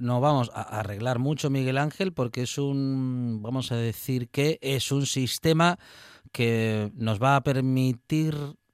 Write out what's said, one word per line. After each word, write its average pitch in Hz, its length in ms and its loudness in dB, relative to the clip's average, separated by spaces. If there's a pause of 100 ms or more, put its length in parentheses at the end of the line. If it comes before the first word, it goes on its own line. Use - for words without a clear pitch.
no 123 180 2
vamos 135 340 4
a 107 260 -6
arreglar 107 400 -2
mucho, 143 300 0
Miguel 135 280 0
Ángel, 151 340 -2
porque 123 300 -2
es - 160 -4
un, 131 840 0
vamos 120 300 -4
a 117 60 0
decir 117 520 -2
que 151 320 0
es 135 300 -2
un 139 140 0
sistema 160 720 2 (560)
que 113 600 2
nos 110 280 -2
va 139 140 6
a 127 40 0
permitir, 131 920 0 (400)